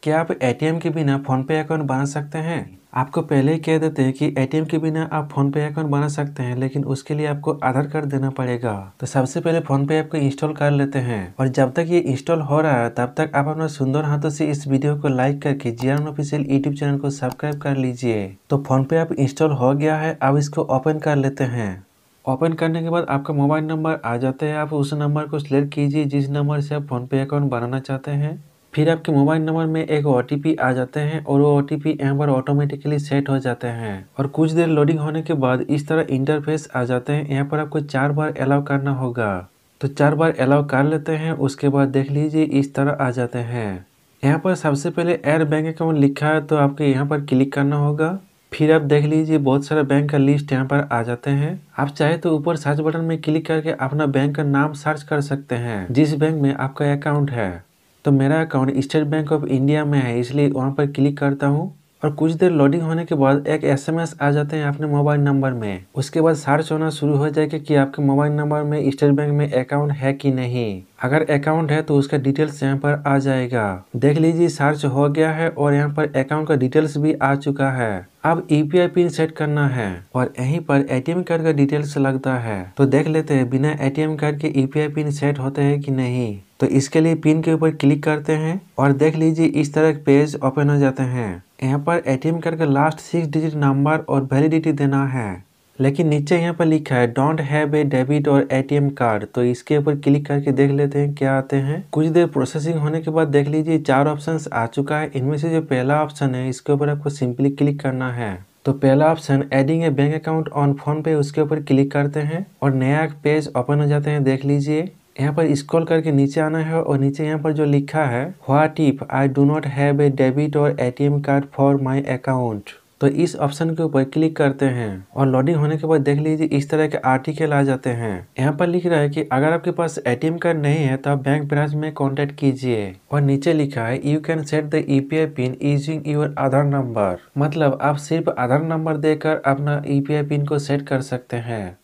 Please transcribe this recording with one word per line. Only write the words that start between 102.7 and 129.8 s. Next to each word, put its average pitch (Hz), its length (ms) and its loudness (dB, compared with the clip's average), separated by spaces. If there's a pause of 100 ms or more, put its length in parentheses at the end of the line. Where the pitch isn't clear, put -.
होने 151 220 0
के 160 100 -4
बाद 160 180 2
देख 143 200 2
लीजिए 156 320 0
चार 143 280 4
ऑप्शंस 156 440 -4
आ 117 140 0
चुका 143 320 -2
है। 156 180 -4
इनमें 139 220 -2
से 165 120 -2
जो 160 120 2
पहला 139 400 0
ऑप्शन 147 320 -2
है 127 140 -4
इसके 127 240 -2
ऊपर 147 160 2
आपको 147 220 -2
सिंपली 139 400 0
क्लिक 143 300 0
करना 131 320 -2
है। 113 240 -6 (280)
तो 135 100 2
पहला 139 380 4
ऑप्शन 143 320 0 (100)
"Adding 147 280 2
a 156 160 2
bank 147 220 2
account 160 340 -2
on 143 240 2
PhonePe", 156 380 -2
उसके 147 240 0
ऊपर 151 220 0
क्लिक 139 300 2
करते 147 300 0
हैं 160 240 -4 (160)
और 139 120 2
नया 135 300 2
एक 151 80 -4 (120)
पेज 151 320 2
ओपन 147 240 2
हो 147 60 2
जाते 147 240 2
हैं। 147 140 0
देख 135 200 2
लीजिए 151 460 0 (300)
यहाँ 147 140 0
पर 151 200 2
स्क्रॉल 165 300 0
करके 160 280 0
नीचे 139 280 2
आना 156 200 0
है 160 220 0
और 143 160 0
नीचे 139 280 0
यहाँ 156 120 -2
पर 156 140 0
जो 151 140 0
लिखा 143 380 2
है 135 300 -2 (160)
"What 156 300 2
if 139 320 2
I 131 160 2
do 139 220 4
not 151 260 -2
have 143 240 2
a 143 160 6
debit 139 400 2
or 147 220 4
A 123 200 0
T 143 120 2
M 143 120 0
card 139 300 0
for 139 180 4 (120)
my 135 180 0 (160)
account", 123 580 -4 (260)
तो 143 60 2
इस 151 300 2
ऑप्शन 147 340 -2
के 165 120 -2
ऊपर 143 220 2
क्लिक 156 320 0
करते 139 300 2
हैं 110 400 -4 (100)
और 139 100 4
लोडिंग 131 300 2
होने 151 200 0
के 156 100 -4
बाद 156 140 4
देख 143 180 2
लीजिए 156 300 0
इस 143 220 0
तरह 156 180 2
के 151 100 -4
आर्टिकल 143 540 0
आ 139 100 4
जाते 135 300 0
हैं। 110 340 -6 (120)
यहाँ 135 140 2
पर 160 140 0
लिख 175 200 0
रहा 170 140 4
है 147 100 2
कि 151 120 -4
अगर 151 300 2
आपके 170 180 -2
पास 170 360 -2